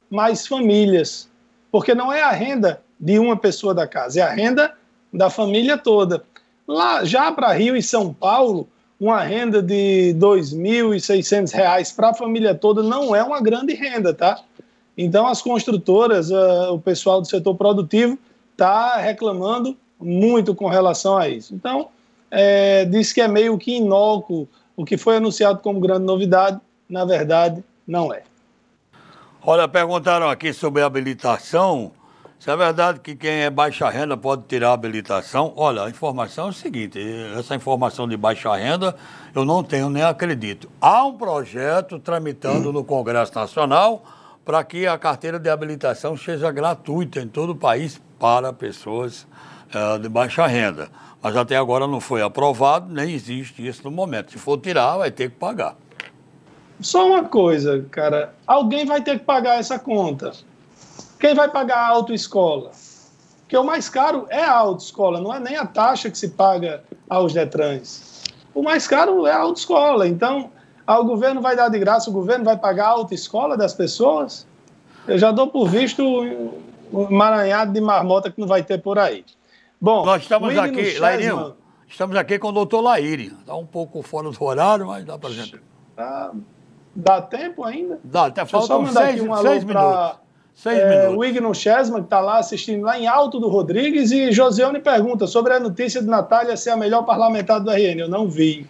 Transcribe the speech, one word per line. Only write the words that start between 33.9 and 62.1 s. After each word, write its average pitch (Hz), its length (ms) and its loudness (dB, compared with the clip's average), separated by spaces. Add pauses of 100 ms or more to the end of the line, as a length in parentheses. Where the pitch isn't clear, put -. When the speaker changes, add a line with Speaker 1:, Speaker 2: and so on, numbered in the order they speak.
Speaker 2:
pode 135 280 -4
tirar 120 260 0
a 123 40 4
habilitação, 113 840 -4
olha, 131 280 -2
a 110 60 -6
informação 131 580 -8
é - 20 -8
o 185 40 -10
seguinte, 113 460 -10 (400)
essa 123 160 -8
informação 123 520 -4
de 113 80 -6
baixa 107 400 -2
renda 165 400 -4 (380)
eu 135 120 -2
não 170 180 0
tenho 139 260 -4
nem 143 140 -2
acredito. 147 640 -4 (100)
Há 220 260 4
um 277 80 -6
projeto 156 840 -6
tramitando 143 720 -4
no 143 120 -4
Congresso 120 500 -2
Nacional 156 720 0 (400)
pra 156 200 -2
que 175 220 -8
a 170 100 0
carteira 165 440 -4
de 160 100 -4
habilitação 151 640 -4
seja 160 360 -6
gratuita 151 680 -4
em 120 80 -8
todo 160 240 -6
o 160 40 -8
país 139 440 -2 (200)
para 123 340 0
pessoas, 117 720 -10 (480)
eh, 107 240 -2
de 110 120 -8
baixa 123 360 0
renda. 104 440 -2 (340)
Mas 107 120 -2
até 139 200 0
agora 131 320 0
não 135 120 -4
foi 113 220 -4
aprovado, 143 720 0
nem 151 180 -6
existe 123 540 -10
isso 123 180 -12
no 139 60 -12
momento. 156 440 -8
Se - 40 -18
for 143 220 -4
tirar, 156 380 0
vai 175 120 -2
ter 123 220 -8
que - 60 -20
pagar. 175 380 -8 (1040)
Speaker 1:
Só 370 280 2
uma 370 160 4
coisa, 147 680 2
cara, 151 460 -2 (100)
alguém 277 400 2
vai 294 160 -2
ter 285 160 -2
que - 80 -14
pagar 247 320 2
essa 240 220 -6
conta. 185 540 -4 (840)
Quem 294 160 4
vai 294 160 2
pagar 254 280 -2
a 233 100 0
autoescola? 196 840 0 (680)